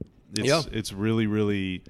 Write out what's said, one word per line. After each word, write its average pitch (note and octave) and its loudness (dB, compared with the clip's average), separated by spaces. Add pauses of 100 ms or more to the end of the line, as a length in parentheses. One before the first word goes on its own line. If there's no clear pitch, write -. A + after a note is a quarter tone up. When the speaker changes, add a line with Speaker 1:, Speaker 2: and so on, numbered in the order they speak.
(380)
Speaker 1:
It's, G#2+ 0
Speaker 2:
Yeah. D#3 4 (100)
Speaker 1:
it's G#2+ -4
really, A2 2
really, G2+ 0